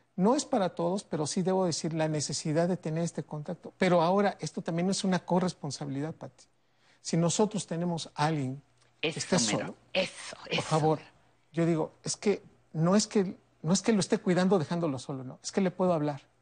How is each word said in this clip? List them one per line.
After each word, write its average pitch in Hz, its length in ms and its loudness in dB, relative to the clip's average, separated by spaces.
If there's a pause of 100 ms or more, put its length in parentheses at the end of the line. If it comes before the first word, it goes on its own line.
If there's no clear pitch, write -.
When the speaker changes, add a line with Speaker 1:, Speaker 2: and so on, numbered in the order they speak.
(160)
Speaker 1:
No 202 200 4
es 294 80 -2
para 196 300 0
todos, 175 280 -2
pero 156 240 -2
sí - 140 -2
debo 185 240 2
decir 160 300 -2
la 156 140 0
necesidad 156 600 -2
de 185 80 -2
tener 165 280 -4
este 165 180 -6
contacto. - 560 -10
Pero 175 240 4
ahora, 185 380 2
esto - 200 -8
también 175 300 -2
es 190 120 -2
una 185 180 2
corresponsabilidad, 156 920 -2
Pati. - 300 -18 (560)
Si - 160 -2
nosotros 175 500 2
tenemos 170 480 -4
a 151 120 0
alguien 143 340 -2 (400)
que 151 80 0
Speaker 2:
Eso 160 120 -6
Speaker 1:
está - 180 0
Speaker 2:
mero. 214 200 0 (100)
Speaker 1:
solo, - 80 -14 (180)
Speaker 2:
Eso, - 480 -6
Speaker 1:
por - 100 -10
Speaker 2:
eso 170 100 -2
Speaker 1:
favor, 156 360 2
Speaker 2:
mero. - 120 -18 (420)
Speaker 1:
yo 170 120 0
digo, 165 280 0 (120)
es - 140 -6
que - 240 0 (320)
no 170 220 4
es 214 100 2
que... 196 280 0 (280)
No 160 100 0
es 196 80 2
que 233 140 2
lo 196 60 4
esté - 180 0
cuidando 185 400 4
dejándolo 160 400 -2
solo, 131 260 -10
no. 131 180 -14
Es - 100 -10
que 202 100 2
le 185 80 2
puedo 180 240 0
hablar. 147 260 -2 (220)